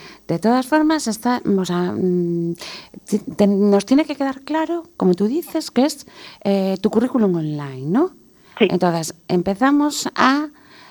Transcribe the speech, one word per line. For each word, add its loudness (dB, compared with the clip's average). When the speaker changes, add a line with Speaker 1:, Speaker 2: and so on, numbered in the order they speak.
Speaker 1:
De -2
todas 2
formas, 2
está, -2
o 0
sea, -2
mm, 0
ti-, -2
te-, 4
nos 4
tiene 4
que -8
quedar -4
claro, -4
como 2
tú -2
dices, -4
que 2
es, -4
eh, 0
tu 0
currículum 2
online, -6
¿no? 2
Speaker 2:
Sí. 4
Speaker 1:
Entonces, -2
empezamos 0
a, 2